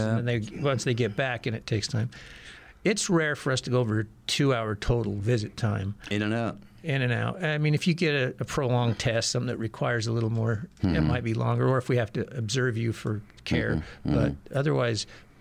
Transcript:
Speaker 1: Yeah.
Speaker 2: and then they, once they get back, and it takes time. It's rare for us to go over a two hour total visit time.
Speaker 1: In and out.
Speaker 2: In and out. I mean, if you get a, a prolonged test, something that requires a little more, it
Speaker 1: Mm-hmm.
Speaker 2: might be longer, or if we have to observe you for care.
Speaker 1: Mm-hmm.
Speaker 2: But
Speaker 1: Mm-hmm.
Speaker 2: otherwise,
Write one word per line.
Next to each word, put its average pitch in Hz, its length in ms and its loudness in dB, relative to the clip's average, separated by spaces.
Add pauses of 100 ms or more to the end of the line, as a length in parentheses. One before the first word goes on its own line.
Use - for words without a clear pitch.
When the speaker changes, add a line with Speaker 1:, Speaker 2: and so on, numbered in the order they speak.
Speaker 1:
Yeah. 110 180 2
Speaker 2:
and 120 100 -2
then 117 140 0
they, - 180 -8
once 135 240 0
they 127 100 2
get 113 220 0
back, 127 300 -2
and 113 100 -2
it - 100 -10
takes 107 220 0
time. 113 220 0 (760)
It's 208 260 2
rare 156 240 4
for - 160 -2
us 127 120 0
to - 80 -6
go 123 100 4
over 107 200 2
a 107 40 0 (220)
two 139 280 2
hour 113 220 0
total 110 380 0
visit 104 420 0
time. 101 380 0 (160)
Speaker 1:
In 101 120 0
and 107 120 0
out. 117 240 -2 (260)
Speaker 2:
In 139 160 0
and 123 120 2
out. 117 300 -2
I 156 160 0
mean, 151 160 2
if - 140 0
you 160 60 4
get 156 200 2
a, 131 240 0
a - 60 -4
prolonged 123 540 0
test, 117 320 0
something 123 180 -2
that 120 80 -4
requires 113 500 -2
a 117 60 0
little 113 180 0
more, 113 380 0 (140)
it 196 40 4
Speaker 1:
Mm-hmm. 165 220 4
Speaker 2:
might 123 160 2
be 113 100 0
longer, 120 320 0
or 131 120 4
if - 100 -4
we 127 80 2
have 113 160 0
to 120 240 -4
observe 120 400 0
you 113 160 0
for 107 300 -4 (220)
care. 110 320 0 (300)
Speaker 1:
Mm-hmm. - 80 2
Speaker 2:
But 143 180 2
Speaker 1:
Mm-hmm. - 260 -8
Speaker 2:
otherwise, 135 480 0 (340)